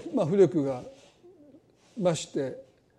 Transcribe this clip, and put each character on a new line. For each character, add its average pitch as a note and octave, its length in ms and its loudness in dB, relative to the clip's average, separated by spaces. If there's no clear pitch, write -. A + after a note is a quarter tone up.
ま A3 80 0
あ、 D#3+ 40 0
浮 F3 100 0
力 E3+ 280 6
が C3 180 -4
増 F3 140 2
し - 180 -10
て、 C3+ 240 -6